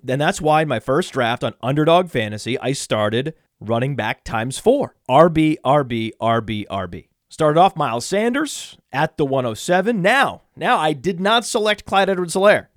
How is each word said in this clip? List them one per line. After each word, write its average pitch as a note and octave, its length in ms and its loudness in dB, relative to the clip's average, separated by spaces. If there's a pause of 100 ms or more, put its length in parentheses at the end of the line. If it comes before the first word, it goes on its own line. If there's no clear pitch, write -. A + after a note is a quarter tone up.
Then B2+ 160 -4
that's D3+ 220 0
why D#3 220 2
in D#3 40 -2
my A#2+ 120 -2
first D3 340 -2
draft A#2+ 300 -2
on A#2 180 -6
Underdog D#3 480 2
Fantasy, G#2+ 500 -4
I B2+ 140 -4
started A#2 600 -2 (260)
running A#2 360 -2
back A2+ 280 -6
times A#2+ 340 -6
four. C4 380 0 (120)
R D#3 220 6
B, D#3 340 2
R C#3+ 200 2
B, A2+ 360 -4
R A#2 220 0
B, G#2 280 -6
R F#2+ 180 -8
B. F2 220 -16 (200)
Started D3+ 300 2
off F#3+ 160 4
Miles A#2+ 300 -4
Sanders A#3+ 720 -4 (140)
at D3 260 -2
the D3+ 80 2
one C3+ 200 0
oh A2+ 80 -4
seven. F#3 480 0
Now, A#3+ 400 2 (140)
now G#3+ 220 0
I D#3 160 0
did E3 260 -6
not A3 260 0
select G#3+ 400 -2
Clyde F#3+ 240 2
Edwards-Helaire. F3+ 680 2